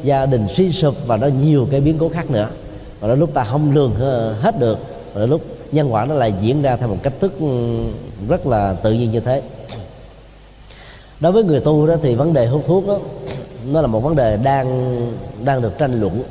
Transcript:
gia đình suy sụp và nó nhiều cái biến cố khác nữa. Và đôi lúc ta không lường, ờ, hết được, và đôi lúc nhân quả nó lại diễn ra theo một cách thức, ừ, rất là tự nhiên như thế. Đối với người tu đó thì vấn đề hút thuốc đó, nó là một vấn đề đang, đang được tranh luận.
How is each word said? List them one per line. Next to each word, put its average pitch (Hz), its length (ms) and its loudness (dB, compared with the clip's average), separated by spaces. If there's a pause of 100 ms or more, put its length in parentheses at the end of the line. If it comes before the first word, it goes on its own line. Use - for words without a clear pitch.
gia 135 220 2
đình 123 240 2
suy 180 220 2
sụp 143 240 2 (120)
và 117 100 2
nó 120 100 2
nhiều 139 440 4
cái 139 100 2
biến 156 180 2
cố 160 100 0
khác 160 220 -6
nữa. 107 160 0 (520)
Và 104 80 -4
đôi 120 100 2
lúc 151 160 2
ta 139 100 0
không 143 280 0
lường, 139 280 4
ờ, 120 420 0
hết 208 180 0
được, 147 180 2 (360)
và 101 60 -6
đôi 110 80 2
lúc 151 140 2 (300)
nhân 143 220 2
quả 107 120 2
nó 151 100 -2
lại 117 260 2
diễn 127 200 2
ra 135 140 2
theo 120 120 -2
một 98 160 -2
cách 135 160 -2
thức, 190 200 -2
ừ, 120 400 -2 (480)
rất 156 200 0
là 101 260 2
tự 107 180 0
nhiên 113 200 2
như 113 80 0
thế. 131 220 0 (1800)
Đối 160 120 4
với 220 120 6
người 156 160 4
tu 151 280 4
đó 165 140 4
thì 131 140 2
vấn 156 180 2
đề 123 140 4
hút 139 200 0
thuốc 185 200 2
đó, 202 100 0 (760)
nó 156 100 2
là 143 60 2
một 110 120 2
vấn 151 160 0
đề 113 280 2
đang, 127 540 0 (480)
đang 135 160 2
được 107 160 -2
tranh 127 240 0
luận. 104 300 -2